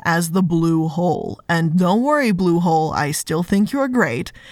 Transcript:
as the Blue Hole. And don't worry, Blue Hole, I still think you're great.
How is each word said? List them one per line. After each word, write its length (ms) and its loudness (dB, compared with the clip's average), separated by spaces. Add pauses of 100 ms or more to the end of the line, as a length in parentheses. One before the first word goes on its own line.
as 240 0
the 140 0
Blue 440 2
Hole. 640 -4
And 260 0
don't 280 2
worry, 280 2
Blue 280 2
Hole, 320 2
I 180 -2
still 320 -4
think 300 0
you're 160 -2
great. 440 -2 (200)